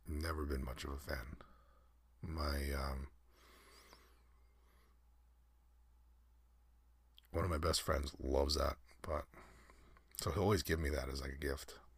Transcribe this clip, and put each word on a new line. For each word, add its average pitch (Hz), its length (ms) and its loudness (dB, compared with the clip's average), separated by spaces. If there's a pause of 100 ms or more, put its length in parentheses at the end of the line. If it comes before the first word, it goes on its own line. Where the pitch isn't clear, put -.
Never 78 380 0
been 67 200 -2
much 60 200 -6
of 71 60 -4
a 69 60 -4
fan. 65 400 -6 (840)
My, 71 500 0
um, 69 360 -2 (4000)
one 82 140 2
of 90 60 2
my 78 80 2
best 80 220 4
friends 71 380 2
loves 67 380 4
that, 69 200 2 (260)
but, 76 220 -2 (960)
so 80 120 0
he'll 98 100 2
always 98 220 6
give 80 160 2
me 71 100 2
that 67 180 0
as, 67 120 -4
like, 67 120 -6
a 67 40 -10
gift. 67 380 -4 (240)